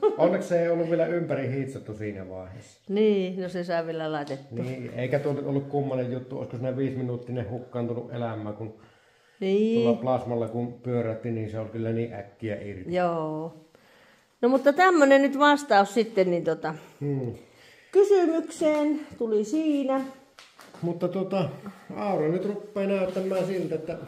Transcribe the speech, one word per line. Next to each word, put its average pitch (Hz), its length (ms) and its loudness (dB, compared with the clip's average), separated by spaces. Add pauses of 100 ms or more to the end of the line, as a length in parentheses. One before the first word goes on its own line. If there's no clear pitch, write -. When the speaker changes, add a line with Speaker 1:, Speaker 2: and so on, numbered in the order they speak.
(180)
Speaker 1:
Onneksi 185 320 2
se 170 140 2
ei 170 60 2
ollut 165 200 0
vielä 165 160 2
ympäri 160 460 -2
hiitsattu 135 420 -6
siinä 98 360 -8
vaiheessa. 92 600 -14
Speaker 2:
Niin, 196 520 2
no 180 80 -6
se 180 140 -6
saa 170 220 -2
vielä 160 260 -4
laitettua. 135 520 -6
Speaker 1:
Niin, 127 320 -8
eikä 123 240 0
tuo 143 140 -2
nyt 139 140 -4
ollut 139 200 -2
kummanen 131 440 -2
juttu, 127 260 -8
olisiko 127 200 -8
siinä 127 200 -4
viisi 131 200 -2
minuuttinen 123 520 -6
hukkaantunut 120 640 -6
elämä, 110 400 -6
kun 110 200 -10 (680)
Speaker 2:
Niin. 214 440 2
Speaker 1:
tuolla 226 180 4
plasmalla 120 460 0
kun 120 260 -4
pyörätti, 117 580 -4
niin 110 200 -4
se 110 80 -6
on 110 100 -8
kyllä 113 220 -4
niin 117 220 -2
äkkiä 101 480 -8
irti. 101 340 -8
Speaker 2:
Joo. 160 580 -2 (880)
No 240 80 4
mutta 269 240 6
tämmönen 294 480 8
nyt 277 180 2
vastaus 285 540 6
sitten, 208 380 2
niin 170 120 0
tota, 160 320 -2 (260)
Speaker 1:
Hmm. 135 320 -2 (580)
Speaker 2:
kysymykseen 320 1080 4 (180)
tuli 214 260 2
siinä. 277 580 0 (800)
Speaker 1:
Mutta 170 260 -2
tota, 185 420 -2 (460)
aura 185 320 0
nyt 175 180 0
ruppaa 202 400 -4
näyttämään 190 600 0
siltä, 170 300 -2
että 160 220 -8 (100)